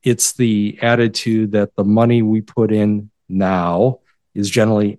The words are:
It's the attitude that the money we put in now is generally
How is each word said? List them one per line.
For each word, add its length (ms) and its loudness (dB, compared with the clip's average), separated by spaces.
It's 300 -2
the 460 -2
attitude 720 0
that 220 -2
the 100 -4
money 380 4
we 200 0
put 280 -2
in 400 0
now 680 0
is 140 -4
generally 500 0